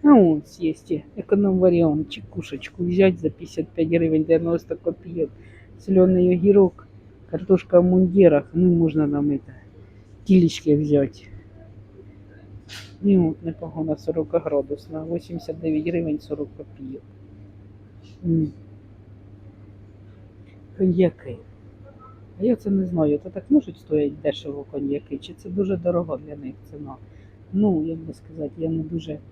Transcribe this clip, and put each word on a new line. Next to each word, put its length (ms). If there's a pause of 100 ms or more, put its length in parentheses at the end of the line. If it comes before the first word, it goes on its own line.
А 60
он 340 (160)
є, 160 (420)
економ-варіант, 920
чекушечку 760
взять 340
за 120
п'ятдесят 380
п'ять 200
гривень 340
дев'яносто 540
копійок. 540 (480)
Солений 580
огірок, 520 (420)
картошка 500
в 40
мундірах, 600 (100)
ну, 200
можна 320
нам 240
это, 220 (720)
кілечки 520
взяти. 440 (1800)
І 160
от 260
непогана, 520
сорок 360
градусна, 720
вісімдесят 560
дев'ять 280
гривень 320
сорок 360
копійок. 460 (1200)
М. 240 (2250)
Коньяки. 580 (1040)
А 40
я 120
це 140
не 160
знаю, 320
то 120
так 200
можуть 260
стоять 460
дешево 480
коньяки, 480
чи 160
це 140
дуже 280
дорого 400 (100)
для 100
них 180 (160)
ціна? 240 (580)
Ну, 320
як 140
би 160
сказати, 440
я 100
не 140
дуже. 360 (140)